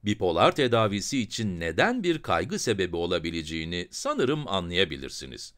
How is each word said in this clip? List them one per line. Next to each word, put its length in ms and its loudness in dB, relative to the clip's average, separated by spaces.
bipolar 520 4
tedavisi 640 2
için 400 -4
neden 440 0
bir 180 0
kaygı 380 0
sebebi 360 0
olabileceğini 960 -2
sanırım 560 -2
anlayabilirsiniz. 1120 -2